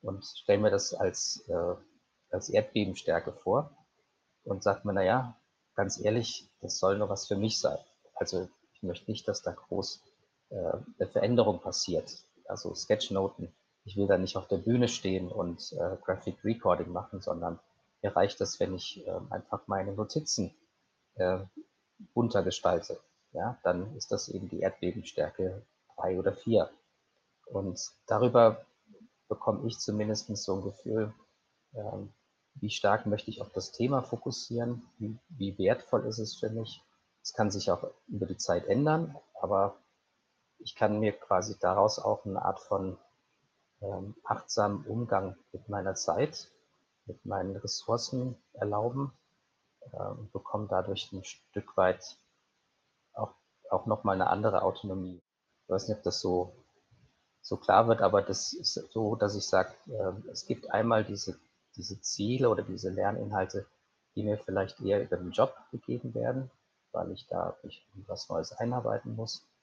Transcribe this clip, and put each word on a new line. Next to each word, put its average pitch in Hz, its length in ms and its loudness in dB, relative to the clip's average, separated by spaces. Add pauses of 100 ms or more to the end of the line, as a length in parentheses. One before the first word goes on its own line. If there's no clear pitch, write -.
Und 98 240 -8
stelle - 340 2
mir 107 120 6
das 98 220 0
als, - 560 -2
äh, 87 260 0 (560)
als 92 180 -4
Erdbebenstärke 95 840 0
vor 131 380 0 (720)
und 98 200 -6
sag 98 220 2
mir, 101 80 0
„Na 98 100 4
ja, 120 320 2 (400)
ganz 95 240 0
ehrlich, 110 500 0 (120)
das - 180 -6
soll 98 180 4
nur 104 120 0
was 98 180 -4
für 104 80 0
mich 107 240 0
sein.“ - 200 0 (360)
Also 92 320 -2 (260)
ich - 100 -16
möchte 90 280 -6
nicht, - 160 -4
dass 101 140 -2
da 87 100 -4
groß, - 500 -6 (500)
äh, - 40 -8
eine - 560 -2
Veränderung 107 480 4
passiert. - 640 -4 (220)
Also 92 280 -8
Sketchnoten, - 800 -2 (300)
ich 98 140 -10
will 98 100 2
da 98 100 8
nicht 92 200 0
auf 95 100 -6
der 98 100 2
Bühne 120 300 4
stehen 92 440 -2
und, 85 420 -4
äh, 87 300 -2
Graphic - 420 -4
Recording 90 480 2
machen, 92 280 -6
sondern 85 380 -4 (420)
mir 98 140 -2
reicht 98 260 2
das, - 180 -2
wenn 95 160 2
ich, - 300 -10
äh, 90 140 -4 (100)
einfach - 380 -6
meine 98 260 -2
Notizen, 104 640 -2 (600)
äh, 92 240 2 (760)
bunter 117 300 4
gestalte. 87 560 0 (340)
Ja, 101 300 -4
dann 90 340 0
ist - 140 -6
das - 180 -2
eben 95 200 -6
die - 120 -4
Erdbebenstärke 92 1000 -2 (360)
drei 92 220 0
oder 95 140 2
vier. 101 360 4 (800)
Und 98 320 -4 (280)
darüber 113 580 6 (600)
bekomme 110 400 0
ich 110 120 -6
zumindest 107 580 -2
so 98 180 -2
ein 98 80 -4
Gefühl, 107 500 -4 (600)
ähm, 104 360 -8 (440)
wie 107 160 -4
stark 104 340 2
möchte - 240 0
ich - 120 -8
auf - 100 -10
das - 200 -6
Thema 131 300 2
fokussieren, 120 800 -4 (160)
wie, 110 200 -6 (120)
wie 98 280 -4
wertvoll 104 480 2
ist 113 140 -4
es 110 160 -6
für 113 140 -2
mich. 110 340 -6 (400)
Es - 100 -10
kann 104 180 2
sich 98 200 -2
auch 87 120 2 (240)
über 101 180 -2
die 87 120 -6
Zeit - 300 0
ändern, 151 480 4 (260)
aber 98 340 2 (840)
ich - 160 -12
kann 104 240 4
mir 107 140 4
quasi 98 460 0
daraus 98 400 4
auch - 260 0
eine 95 180 -2
Art 95 160 -2
von, 95 380 -2 (840)
ähm, 98 420 -8
achtsamen 104 640 -2
Umgang 107 500 -2 (160)
mit - 160 -14
meiner 98 260 -2
Zeit, - 560 -2 (540)
mit - 200 -12
meinen 98 300 -2
Ressourcen 120 800 -4 (180)
erlauben, 120 600 -2 (800)
äh, - 40 -10
und 101 360 -8
bekomme 104 360 -6
dadurch 95 440 -2
ein 95 100 -8
Stück - 540 -8
weit - 400 2 (960)
auch, 107 200 -6 (360)
auch - 160 2
noch 107 180 0
mal 98 100 4
eine 95 160 2
andere 98 340 2
Autonomie. 92 580 -4 (420)
Ich - 60 -20
weiß 95 180 0
nicht, 107 100 0
ob - 60 -16
das - 160 -2
so, 90 340 0 (880)
so - 160 -6
klar 104 300 8
wird, 113 140 6
aber 98 200 6
das - 320 -4
ist - 200 -4 (180)
so, 110 240 0
dass 104 200 2
ich 98 120 -4
sag, - 260 2 (140)
äh, 104 440 -4
es - 140 -10
gibt - 260 -4
einmal 110 340 4
diese, 101 340 -8 (360)
diese 98 260 -12
Ziele 123 480 2
oder 104 140 4
diese 95 260 -6
Lerninhalte, 101 760 -2 (500)
die 104 80 -4
mir 104 140 2
vielleicht 95 440 -2
eher 101 200 2
über - 160 -2
den 90 140 -6
Job 131 240 2 (160)
gegeben 123 420 -6
werden, 123 380 -2 (400)
weil 90 200 -4
ich - 160 -12
da 87 360 -4
mich - 320 -16
in 95 120 -16
was - 220 -10
Neues 90 240 -4
einarbeiten 117 640 -4
muss. 113 300 -8 (180)